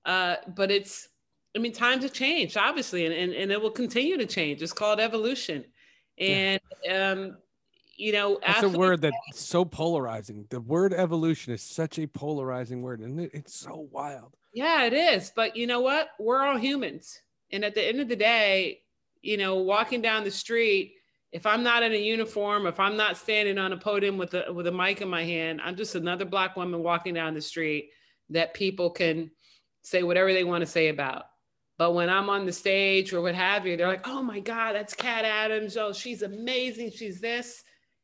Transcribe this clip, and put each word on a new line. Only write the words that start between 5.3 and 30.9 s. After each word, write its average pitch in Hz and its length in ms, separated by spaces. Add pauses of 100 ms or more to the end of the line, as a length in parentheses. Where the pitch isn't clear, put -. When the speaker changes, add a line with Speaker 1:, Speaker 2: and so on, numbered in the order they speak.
Speaker 2:
Yeah. 190 420 (300)
Speaker 1:
And, 190 320
um, 190 160 (600)
you 208 160
know, 202 280
Speaker 2:
That's 208 220
a 202 40
Speaker 1:
athletes 180 100
Speaker 2:
word 180 260
that's 147 120 (260)
so 175 240
polarizing. 113 840
The 127 100
word 165 320
evolution 165 600
is 113 100
such - 360
a 156 80
polarizing 127 760
word, 123 180
isn't 127 200
it? 170 140
It's 151 200
so 156 380
wild. 139 440 (160)
Speaker 1:
Yeah, 285 320
it 233 80
is. 277 420
But 226 220
you 233 100
know 240 140
what? 285 380
We're 240 240
all 277 160
humans. 226 600 (320)
And 202 120
at 208 100
the 214 100
end 233 160
of 262 80
the 233 80
day, 202 640 (400)
you 208 140
know, 190 200
walking 208 440
down 220 220
the 202 80
street, 220 640 (360)
if 170 140
I'm 220 180
not 233 200
in 226 100
a 220 40
uniform, 208 720
if 175 140
I'm 202 160
not 208 220
standing 208 400
on 190 160
a - 20
podium 202 400
with 180 160
a, 180 180
with 175 160
a 175 60
mic 190 300
in 196 60
my 170 160
hand, 165 380
I'm 180 140
just 214 180
another 180 300
black 185 320
woman 180 260
walking 170 300
down 160 220
the 151 80
street 151 480 (400)
that 165 240
people 190 340
can 165 420 (520)
say 180 200
whatever 185 300
they 185 120
want 175 180
to 160 40
say 160 220
about. 143 360 (520)